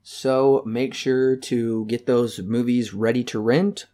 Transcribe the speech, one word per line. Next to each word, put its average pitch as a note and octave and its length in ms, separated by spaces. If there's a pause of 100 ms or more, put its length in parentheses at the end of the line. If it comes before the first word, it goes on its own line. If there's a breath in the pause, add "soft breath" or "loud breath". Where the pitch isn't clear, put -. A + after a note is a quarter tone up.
So C3+ 600
make A#2+ 300
sure C3 420
to A#2 500
get A#2 200
those A#2+ 340
movies A#2 540
ready A2+ 300
to A2+ 140
rent D#3 560